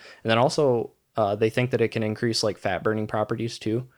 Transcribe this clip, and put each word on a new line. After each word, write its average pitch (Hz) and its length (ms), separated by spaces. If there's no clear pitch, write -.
And 113 80
then 113 80
also, 131 540
uh, 104 200
they 110 160
think 127 180
that 120 120
it 113 80
can 113 120
increase, 107 400
like, 104 160
fat 92 240
burning 107 240
properties 113 540
too. 117 280